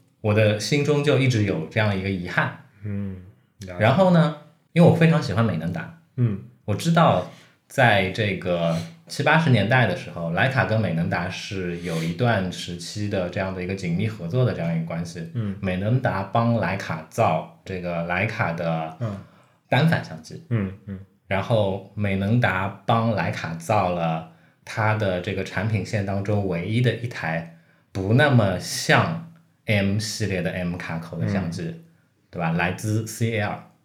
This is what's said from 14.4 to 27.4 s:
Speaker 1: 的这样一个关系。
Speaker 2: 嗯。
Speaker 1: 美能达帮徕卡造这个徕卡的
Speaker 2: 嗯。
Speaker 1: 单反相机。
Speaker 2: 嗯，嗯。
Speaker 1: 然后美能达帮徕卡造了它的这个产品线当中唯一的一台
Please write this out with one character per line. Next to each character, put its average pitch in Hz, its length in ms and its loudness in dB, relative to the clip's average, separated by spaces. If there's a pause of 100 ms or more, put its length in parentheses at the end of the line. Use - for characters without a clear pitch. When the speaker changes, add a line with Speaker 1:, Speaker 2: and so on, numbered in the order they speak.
Speaker 1:
的 98 100 2
这 87 80 -6
样 82 140 -2
一 80 60 0
个 80 40 -4
关 85 200 -6
系。 - 280 -12
Speaker 2:
嗯。 104 280 -4
Speaker 1:
美 92 160 -2
能 110 240 0
达 98 220 -2
帮 117 340 0
徕 95 200 -2
卡 82 320 -8
造 90 540 0
这 92 160 -8
个 85 300 -4
徕 92 180 0
卡 87 240 -2
的 82 480 -4
Speaker 2:
嗯。 110 160 -6 (540)
Speaker 1:
单 139 180 4
反 120 160 2
相 80 180 -14
机。 - 280 -18
Speaker 2:
嗯， 98 240 -2 (140)
嗯。 95 120 -10 (280)
Speaker 1:
然 95 140 0
后 98 540 0
美 101 220 0
能 107 240 2
达 95 440 -2
帮 113 300 2
徕 85 160 -2
卡 82 220 -6
造 92 380 0
了 82 380 -2 (360)
它 110 300 0
的 95 260 0
这 101 120 -4
个 95 120 -4
产 107 240 -2
品 107 160 -2
线 101 200 -2
当 98 160 -2
中 101 280 0
唯 87 180 -4
一 113 140 0
的 117 140 2
一 117 120 -8
台 82 520 -6 (340)